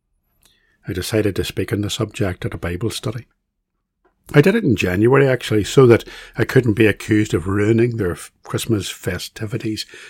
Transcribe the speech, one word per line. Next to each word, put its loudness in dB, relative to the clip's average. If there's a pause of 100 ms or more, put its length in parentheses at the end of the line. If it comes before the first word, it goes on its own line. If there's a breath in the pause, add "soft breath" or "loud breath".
(880)
I -8
decided -2
to -2
speak -6
on -2
the -4
subject -6
at -8
a -10
Bible -6
study. -10 (1120)
I 6
did 4
it -2
in 2
January, 2
actually, 0
so 6
that 6 (320 loud breath)
I 0
couldn't 2
be 4
accused 0
of -2
ruining 2
their -2
f-, -14 (100)
Christmas -4
festivities, -8 (240 loud breath)